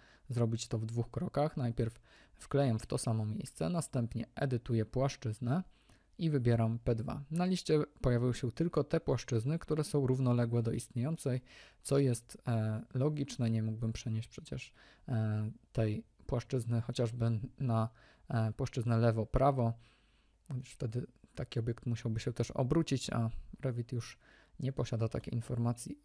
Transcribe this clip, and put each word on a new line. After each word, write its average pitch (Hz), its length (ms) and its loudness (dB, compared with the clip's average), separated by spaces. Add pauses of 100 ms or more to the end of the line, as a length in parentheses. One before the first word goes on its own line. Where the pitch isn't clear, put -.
(300)
zrobić 117 380 0
to 117 100 -2
w 110 80 -2
dwóch 117 260 -4
krokach. 151 460 -2
Najpierw 117 420 -2 (360)
wklejam 135 440 2
w - 60 -8
to - 120 -2
samo 110 280 0
miejsce, 156 440 -4
następnie 127 560 -2 (100)
edytuję 117 500 0
płaszczyznę 127 800 -2 (540)
i 165 120 0
wybieram 117 500 4
P 120 160 2
dwa. 143 360 -4
Na 170 140 2
liście 165 380 2 (180)
pojawiły 123 320 4
się 120 180 -2
tylko 165 320 0
te - 160 0
płaszczyzny, 127 600 0
które 151 240 -2
są 139 240 2
równoległe 120 560 2
do 113 80 0
istniejącej, 127 720 -2 (420)
co 139 140 2
jest, 131 400 2 (100)
e, 110 460 0
logiczne. 135 560 0
Nie 113 140 2
mógłbym 110 300 -2
przenieść 113 360 -4
przecież, - 440 -10 (340)
e, 107 440 0 (200)
tej 110 320 0 (220)
płaszczyzny 117 560 0
chociażby 117 580 0 (200)
na, 113 300 2 (400)
e, 113 240 0
płaszczyznę 120 440 0
lewo-prawo, 117 760 4 (760)
gdyż 131 240 -8
wtedy 120 340 -4 (280)
taki - 240 -4
obiekt 113 260 -4
musiałby 113 340 -2
się 120 140 -2
też - 180 -2
obrócić, 139 580 0
a 113 200 0 (320)
Revit 120 300 -4
już - 280 -6 (400)
nie 127 140 -4
posiada 113 340 -2
takiej - 260 -6
informacji, 117 720 -4